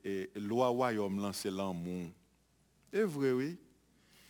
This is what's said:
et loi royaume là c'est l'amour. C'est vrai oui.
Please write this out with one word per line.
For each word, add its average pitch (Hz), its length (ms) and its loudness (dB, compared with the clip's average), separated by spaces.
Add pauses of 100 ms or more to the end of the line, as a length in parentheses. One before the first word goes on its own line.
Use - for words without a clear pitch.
et 95 320 -4
loi 113 320 2
royaume 110 520 2
là 101 140 0
c'est - 160 -4
l'amour. 90 600 -4 (800)
C'est 202 100 2
vrai 143 300 2
oui. 143 260 0 (720)